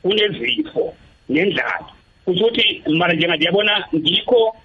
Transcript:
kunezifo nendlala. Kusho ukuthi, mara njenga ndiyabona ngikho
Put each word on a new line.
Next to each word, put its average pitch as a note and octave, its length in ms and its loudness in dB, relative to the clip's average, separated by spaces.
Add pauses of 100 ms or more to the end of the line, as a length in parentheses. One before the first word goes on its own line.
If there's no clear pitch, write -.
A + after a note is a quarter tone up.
kunezifo G#3 920 -2 (340)
nendlala. C3 600 -2 (360)
Kusho F#3 220 0
ukuthi, A3 360 0 (160)
mara F3 160 2
njenga E3 220 2
ndiyabona G3 580 0
ngikho G#3+ 720 0